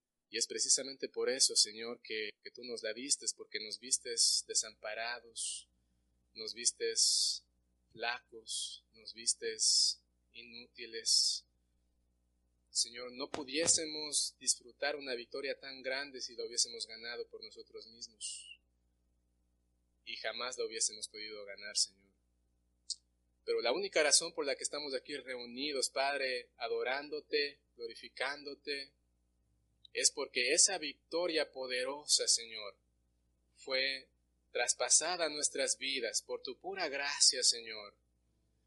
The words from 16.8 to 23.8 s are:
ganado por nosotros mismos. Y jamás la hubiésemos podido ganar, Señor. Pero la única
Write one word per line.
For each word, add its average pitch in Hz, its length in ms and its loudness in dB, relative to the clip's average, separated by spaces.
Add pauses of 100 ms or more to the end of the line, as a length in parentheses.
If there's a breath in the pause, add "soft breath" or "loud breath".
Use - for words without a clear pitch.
ganado 113 420 -10
por 110 120 -16
nosotros 110 460 -18
mismos. 113 720 -14 (1500)
Y 110 120 -10
jamás 120 400 -4
la 117 80 0
hubiésemos 110 420 -2
podido 107 380 -10
ganar, 101 320 -8
Señor. 98 340 0 (1300)
Pero 117 160 2
la 117 100 4
única 175 320 4